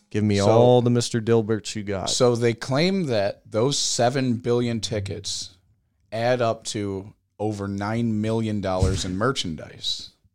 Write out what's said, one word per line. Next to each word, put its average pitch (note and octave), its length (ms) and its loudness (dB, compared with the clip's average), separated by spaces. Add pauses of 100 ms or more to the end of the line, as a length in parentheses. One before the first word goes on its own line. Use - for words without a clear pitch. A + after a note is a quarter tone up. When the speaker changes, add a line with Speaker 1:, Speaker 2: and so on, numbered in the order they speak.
(160)
Speaker 1:
give G#2 80 2
me G#2 140 4
Speaker 2:
So G2 100 4
Speaker 1:
all B2 320 8
the B2 80 2
Mister A#2+ 320 0
Dilberts A2 560 0
you G#2+ 60 -6
got. G2 260 -6
Speaker 2:
So B2 280 4
they A#2 180 2
claim F3 540 0
that G#2 420 -2
those B2+ 280 0
seven B2+ 580 0
billion A#2+ 440 0
tickets - 680 -6 (600)
add A#2+ 300 0
up A2+ 320 0
to G2+ 400 -6 (260)
over G#2 300 -4
nine G#2+ 540 -2
million A2 400 -2
dollars F#2 420 -2
in F#2 140 -6
merchandise. - 920 -6 (260)